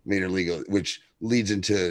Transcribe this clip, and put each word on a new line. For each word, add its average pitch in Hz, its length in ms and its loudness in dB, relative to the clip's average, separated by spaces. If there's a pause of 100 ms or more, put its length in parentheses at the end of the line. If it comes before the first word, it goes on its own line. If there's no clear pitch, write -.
made 98 160 0
it 92 80 0
legal, 87 380 0
which 98 340 -2 (180)
leads 113 300 2
into 101 240 0 (160)